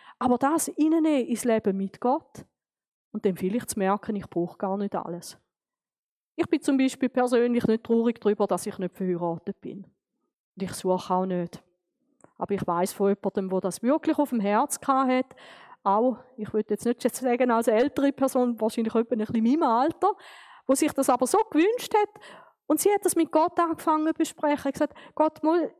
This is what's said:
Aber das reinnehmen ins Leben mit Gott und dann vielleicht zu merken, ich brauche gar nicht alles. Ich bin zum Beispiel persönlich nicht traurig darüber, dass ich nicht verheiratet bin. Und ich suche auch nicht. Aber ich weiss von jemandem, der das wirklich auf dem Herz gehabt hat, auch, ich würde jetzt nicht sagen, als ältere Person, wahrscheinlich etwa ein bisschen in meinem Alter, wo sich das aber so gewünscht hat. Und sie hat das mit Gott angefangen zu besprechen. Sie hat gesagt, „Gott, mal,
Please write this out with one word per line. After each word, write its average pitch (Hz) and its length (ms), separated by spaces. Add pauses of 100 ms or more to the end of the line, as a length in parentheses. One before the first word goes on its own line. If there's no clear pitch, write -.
(180)
Aber 247 200
das 285 320
reinnehmen 311 580
ins 240 160
Leben 214 340
mit 196 220
Gott - 460 (680)
und - 140
dann 185 100
vielleicht 196 340
zu - 100
merken, 202 360
ich 196 140
brauche 175 280
gar 196 200
nicht 202 180
alles. 175 420 (1000)
Ich 330 120
bin 320 140
zum 277 160
Beispiel 262 320
persönlich 240 580
nicht 226 160
traurig 233 360
darüber, 208 280
dass 180 180
ich 202 120
nicht 185 180
verheiratet 175 640
bin. - 260 (680)
Und 185 80
ich 180 100
suche 185 400
auch 185 120
nicht. 180 360 (760)
Aber - 160
ich 190 120
weiss 175 280
von 202 160
jemandem, 196 400
der 185 100
das 180 240
wirklich 311 340
auf 294 120
dem 240 100
Herz 208 400
gehabt 262 320
hat, 254 240 (480)
auch, 220 340 (200)
ich 214 160
würde 214 200
jetzt - 120
nicht 240 300
sagen, 247 360
als 226 160
ältere 269 440
Person, 247 480
wahrscheinlich 226 360
etwa 233 180
ein 220 60
bisschen 214 160
in 220 80
meinem 285 200
Alter, 302 520 (540)
wo 262 60
sich 302 180
das 269 160
aber 254 160
so 370 140 (100)
gewünscht 403 460
hat. - 280 (440)
Und 302 120
sie 403 140
hat 403 100
das - 120
mit 330 160
Gott 330 280
angefangen 320 500
zu 311 40
besprechen. 302 480
Sie - 60
hat 277 60
gesagt, - 200 (220)
„Gott, 311 260
mal, 320 380